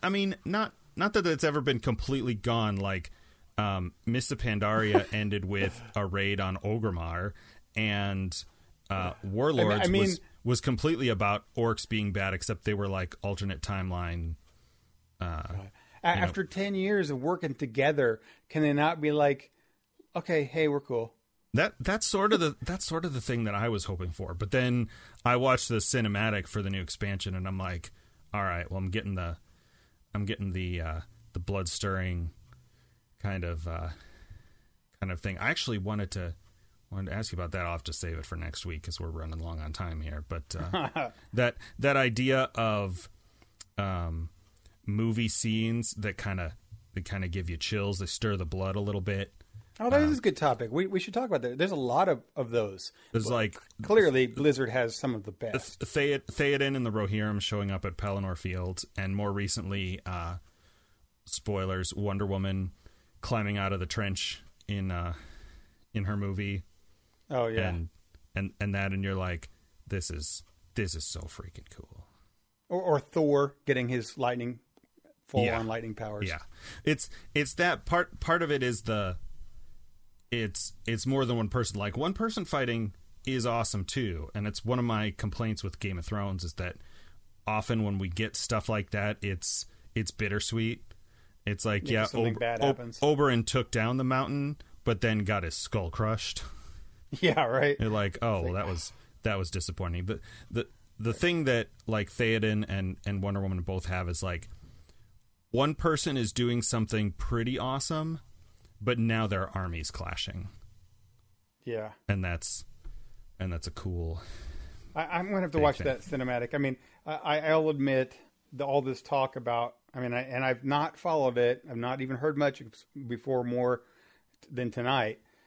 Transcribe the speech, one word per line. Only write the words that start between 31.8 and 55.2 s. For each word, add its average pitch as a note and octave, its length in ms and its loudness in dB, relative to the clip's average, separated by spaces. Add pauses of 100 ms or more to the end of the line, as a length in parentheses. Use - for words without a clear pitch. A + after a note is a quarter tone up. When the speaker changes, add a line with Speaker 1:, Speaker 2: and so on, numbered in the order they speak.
Speaker 1:
kind F#2+ 240 -2
of, E2+ 240 -4
uh, E2 180 -4 (1120)
kind F#2+ 140 -4
of F2 80 -6
thing." F#2+ 160 -4
I G#2+ 120 0
actually C3 280 0
wanted G2+ 340 -2
to, F2+ 220 -4 (580)
wanted F#2+ 200 -6
to F#2 40 -4
ask A2 160 -4
you F2 60 -6
about F2 160 -4
that. F2+ 120 -4
I'll E2+ 60 -2
have E2+ 140 -6
to E2 80 -6
save E2 240 -4
it D2+ 80 -8
for F2 100 -10
next D#2+ 300 -8
week D#2 180 -6
'cause - 160 -8
we're E2+ 100 -6
running D#2+ 300 -6
long E2 220 -6
on D2+ 100 -6
time D#2+ 300 -6
here. D2+ 260 -8
But, E2 320 -6
uh, C3 500 -2 (120)
Speaker 2:
<laughs> - 120 -16
Speaker 1:
that, A#2+ 220 4 (240)
that C#3 160 6
idea C3 600 4
of, G#2 520 0 (720)
um, F2 520 -2 (560)
movie A2 440 2
scenes A2+ 640 0
that G2+ 240 -4
kinda, F#2 400 -4 (380)
that F2 100 -4
kinda F#2+ 240 -4
give F2 200 -2
you E2+ 60 -4
chills, G2+ 440 -2
they F#2+ 80 -2
stir G#2+ 280 0
the F2+ 100 -2
blood F#2+ 300 -2
a G2+ 60 0
little G2+ 180 0
bit. G2 320 -2 (460)
Speaker 2:
Oh, A#3 120 0
that C#4+ 140 6
Speaker 1:
Um, D4+ 60 4
Speaker 2:
is C#4+ 100 2
a - 20 -6
good F#3 160 4
topic. A#2+ 340 2
We, F3 160 2
we F#3+ 140 0
should G3 120 -6
talk B3+ 120 0
about F3 160 0
that. B2 160 -2
There's F3+ 140 2
a F3+ 40 0
lot C#3 320 4
of, C#3 140 4 (160)
of B2 120 -2
those. G#2+ 440 0 (180)
Speaker 1:
There's, A2 140 0
Speaker 2:
But A#2 80 0
Speaker 1:
like, A2 240 0 (260)
Speaker 2:
clearly, D#3 420 6
Blizzard C3 440 2
has A#2 260 0
some C3 180 -2
of G#2+ 100 -6